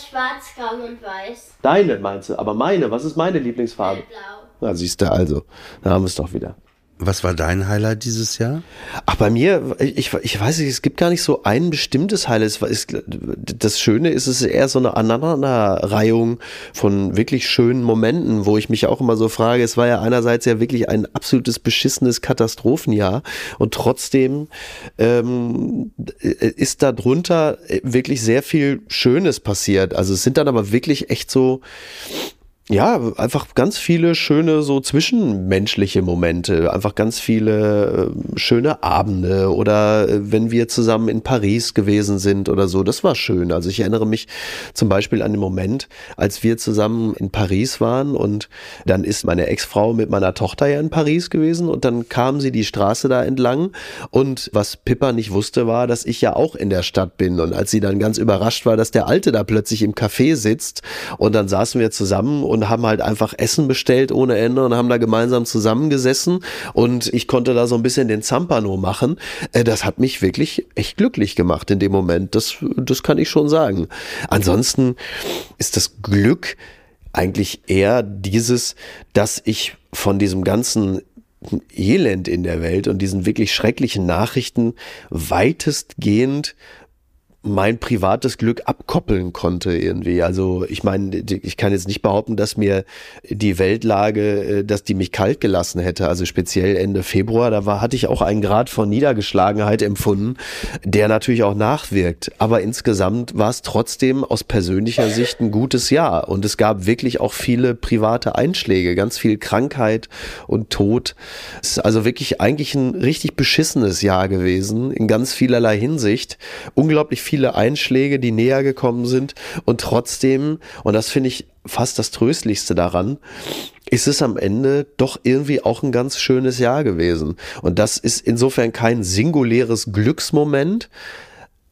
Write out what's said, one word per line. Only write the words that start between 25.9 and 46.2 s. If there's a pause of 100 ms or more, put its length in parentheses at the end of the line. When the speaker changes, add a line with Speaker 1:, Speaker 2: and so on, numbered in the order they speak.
Speaker 2:
ist
da
drunter (260)
wirklich
sehr
viel
Schönes
passiert.
Also
es
sind
dann
aber
wirklich
echt
so, (1080)
ja, (180)
einfach
ganz
viele
schöne
so
zwischenmenschliche
Momente,
einfach
ganz
viele, (260)
äh,
schöne
Abende
oder,
äh,
wenn
wir
zusammen
in
Paris
gewesen
sind
oder
so,
das
war
schön.
Also
ich
erinnere
mich (460)
zum
Beispiel
an
den
Moment, (300)
als